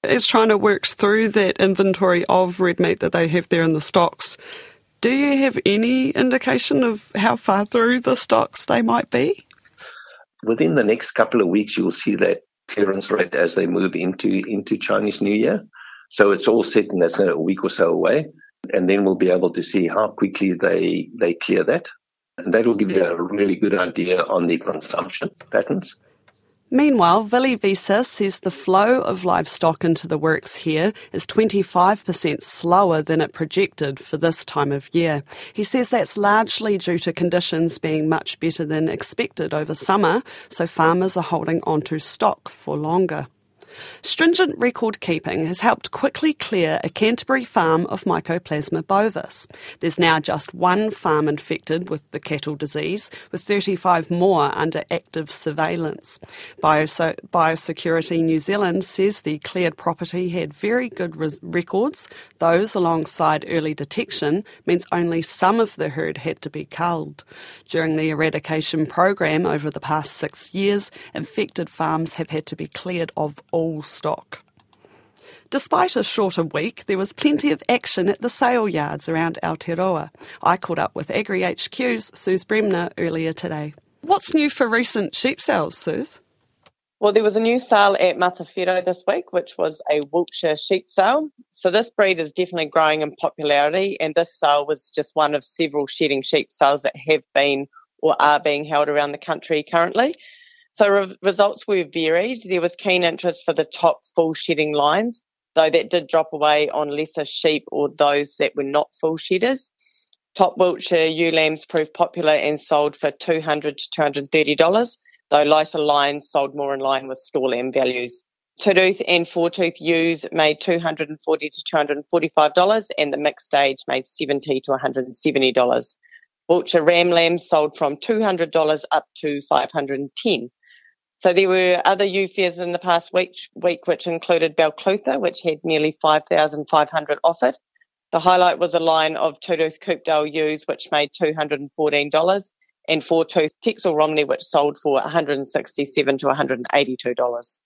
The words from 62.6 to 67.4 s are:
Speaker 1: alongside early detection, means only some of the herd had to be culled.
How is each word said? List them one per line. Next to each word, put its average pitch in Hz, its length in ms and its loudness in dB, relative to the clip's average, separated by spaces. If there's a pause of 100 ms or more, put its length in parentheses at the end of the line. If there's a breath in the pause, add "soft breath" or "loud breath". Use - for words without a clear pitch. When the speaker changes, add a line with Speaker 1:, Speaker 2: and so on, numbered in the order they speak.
Speaker 1:
alongside 160 720 0
early 156 260 -4
detection, 156 720 -4 (220 loud breath)
means 175 260 0
only 170 300 -2
some 202 400 0
of 214 160 -2
the 156 100 -4
herd 156 300 -6
had 165 240 -8
to - 80 -10
be 151 160 -12
culled. 160 580 -6 (460 loud breath)